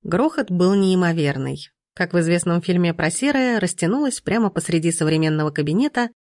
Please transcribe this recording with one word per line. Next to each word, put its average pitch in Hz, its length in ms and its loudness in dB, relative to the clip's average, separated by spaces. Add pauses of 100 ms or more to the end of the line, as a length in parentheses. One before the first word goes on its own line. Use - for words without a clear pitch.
Грохот 226 480 0
был 180 240 4
неимоверный. 165 960 0 (240)
Как 175 180 -4
в 175 80 2
известном 170 400 0
фильме 175 320 0
про 160 180 -2
серое, 254 500 0
растянулась 226 600 -2
прямо 214 300 0
посреди 165 420 -2
современного 156 580 0
кабинета 214 600 -2 (140)